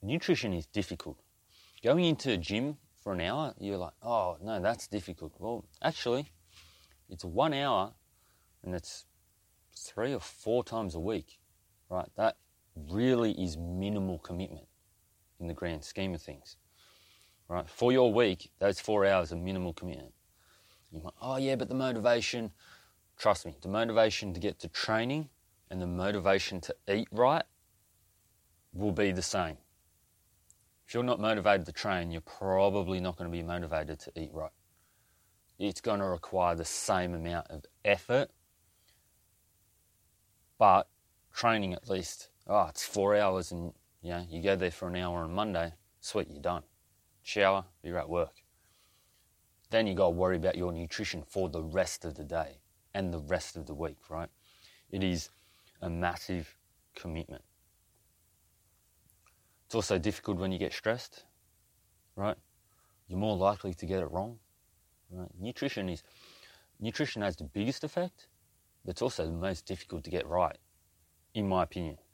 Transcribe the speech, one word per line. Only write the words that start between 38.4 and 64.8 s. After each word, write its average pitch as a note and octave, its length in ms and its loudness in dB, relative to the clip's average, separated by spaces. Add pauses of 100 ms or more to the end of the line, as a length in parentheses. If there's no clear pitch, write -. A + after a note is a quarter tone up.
but G2+ 320 8 (440)
training G#2+ 400 2
at - 160 -10
least, F#2 400 -4 (180)
oh, G2 200 4
it's - 180 -6
four G2+ 300 4
hours F#2+ 380 2
and, E2+ 200 -6 (280)
you E2+ 80 -10
know, F2 200 -4
you E2+ 120 -8
go G2 160 4
there F2+ 140 0
for F2+ 180 -8
an F2+ 80 -4
hour F2 260 -2
on E2 100 -6
Monday, F2+ 400 -2 (280)
sweet, - 280 -4
you're D2 120 -14
done. F2 220 -4 (600)
Shower, G2 400 4 (200)
you're F2 160 -4
at D2 100 -4
work. E2+ 340 -2 (1300)
Then A2+ 180 4
you F#2+ 60 0
gotta F2+ 160 4
worry F2+ 260 2
about F2 220 0
your F2+ 160 -2
nutrition E2 500 -6
for F#2 240 -4
the D#2+ 160 -6
rest F2 400 -2
of D#2+ 120 -8
the D#2 100 -10
day D#2+ 320 -4 (360)
and F#2+ 200 -2
the E2+ 60 -4
rest D#2+ 360 -4
of D#2+ 100 -10
the D2+ 100 -10
week, D2 340 -8
right? E2 200 -8 (600)
It F#2+ 140 -2
is F2+ 260 0 (520)
a F2+ 80 -4
massive E2+ 680 -4 (380)
commitment. - 500 -10 (2250)
It's - 80 -6
also G#2 220 2
difficult G2 400 -2
when F#2 140 -2
you F#2 60 -2
get E2+ 160 -4
stressed, - 500 -4 (960)
right? G2+ 180 -2 (720)
You're F#2 120 -4
more G#2 180 2
likely F#2+ 380 2
to - 100 -12
get F#2 160 0
it D2+ 100 -4
wrong, G#2 260 -6 (720)